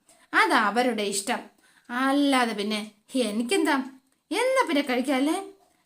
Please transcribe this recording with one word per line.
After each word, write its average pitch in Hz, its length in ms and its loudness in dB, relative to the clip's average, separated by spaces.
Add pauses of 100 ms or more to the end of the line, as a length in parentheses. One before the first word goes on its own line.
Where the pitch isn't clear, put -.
(360)
അത് 370 160 4
അവരുടെ 226 500 2
ഇഷ്ടം. 202 360 -4 (520)
അല്ലാതെ 269 600 2
പിന്നെ 208 380 -4 (240)
എനിക്കെന്താ? 240 580 0 (580)
എന്നാ 494 380 2
പിന്നെ 285 140 2
കഴിക്കാല്ലേ? 285 640 -2 (380)